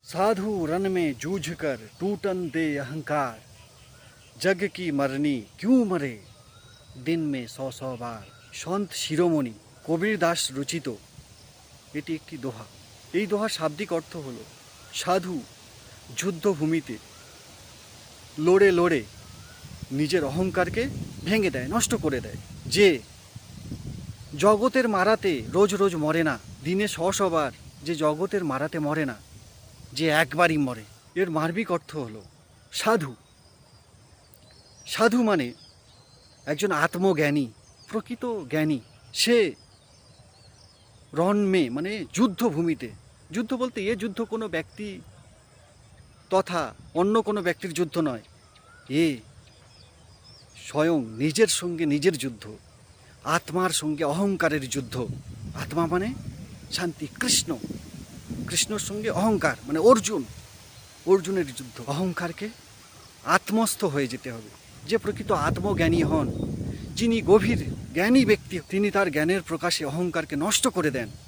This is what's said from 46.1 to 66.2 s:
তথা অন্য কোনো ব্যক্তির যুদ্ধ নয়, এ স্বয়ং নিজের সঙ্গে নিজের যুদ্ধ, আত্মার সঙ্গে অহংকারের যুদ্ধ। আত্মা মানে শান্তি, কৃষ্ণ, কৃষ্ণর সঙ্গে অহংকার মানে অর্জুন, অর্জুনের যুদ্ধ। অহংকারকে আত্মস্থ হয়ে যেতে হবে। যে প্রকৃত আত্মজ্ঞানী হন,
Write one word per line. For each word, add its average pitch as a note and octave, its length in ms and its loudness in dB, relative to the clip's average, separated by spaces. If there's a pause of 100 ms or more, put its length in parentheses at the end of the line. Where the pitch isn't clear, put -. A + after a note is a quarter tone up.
তথা F3+ 320 2 (320)
অন্য G3 280 2
কোনো G#3 200 -2
ব্যক্তির F3 300 -2
যুদ্ধ D#3+ 260 -2
নয়, C3 260 -2 (800)
এ - 20 6 (1500)
স্বয়ং D#3 440 0 (160)
নিজের D#3 360 4
সঙ্গে E3+ 340 -2
নিজের D3 320 4
যুদ্ধ, B2 260 -8 (800)
আত্মার E3+ 480 0
সঙ্গে D3+ 320 -2
অহংকারের D#3+ 640 2
যুদ্ধ। A#2+ 260 -6 (600)
আত্মা E3 320 -2
মানে F3+ 220 0 (640)
শান্তি, E3 340 -4 (140)
কৃষ্ণ, B2+ 300 2 (960)
কৃষ্ণর G#3 420 -2
সঙ্গে G#3+ 220 -4
অহংকার F#3 540 2
মানে D3 160 -2
অর্জুন, G#3+ 420 6 (840)
অর্জুনের F#3 480 4
যুদ্ধ। B2 220 -14 (100)
অহংকারকে F3 600 -4 (760)
আত্মস্থ G#3 600 2
হয়ে C#3 280 0
যেতে B2+ 180 -10
হবে। A2+ 200 -12 (360)
যে G3+ 120 0
প্রকৃত G3+ 320 -4 (160)
আত্মজ্ঞানী E3+ 560 2
হন, D3+ 240 2 (680)